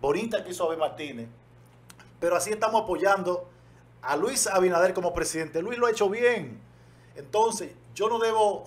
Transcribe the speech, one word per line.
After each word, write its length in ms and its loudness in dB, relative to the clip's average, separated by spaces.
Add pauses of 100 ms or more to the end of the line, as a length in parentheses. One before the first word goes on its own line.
bonita 420 0
que 60 -12
hizo 160 -4
Abel 140 -2
Martínez. 480 -6 (920)
Pero 160 2
así 160 0
estamos 300 2
apoyando 680 0 (540)
a 140 0
Luis 320 0
Abinader 480 4
como 180 -2
presidente. 480 -4
Luis 160 -4
lo 80 2
ha 60 4
hecho 180 2
bien. 500 0 (560)
Entonces, 560 -2 (220)
yo 160 0
no 80 -2
debo 500 2